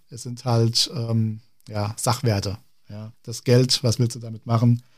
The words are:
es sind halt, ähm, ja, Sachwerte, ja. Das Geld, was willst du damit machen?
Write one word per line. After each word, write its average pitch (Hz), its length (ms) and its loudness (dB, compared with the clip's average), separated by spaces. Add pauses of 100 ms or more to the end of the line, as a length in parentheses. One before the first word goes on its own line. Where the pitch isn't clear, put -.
(100)
es 113 120 -16
sind 123 220 -12
halt, 117 500 2
ähm, 113 460 -2 (280)
ja, 104 280 -4
Sachwerte, 104 640 0 (300)
ja. 107 240 -14 (100)
Das - 220 -14
Geld, 127 380 4
was 117 160 2
willst 120 180 0
du 113 40 -14
damit 113 260 -14
machen? 117 360 4 (160)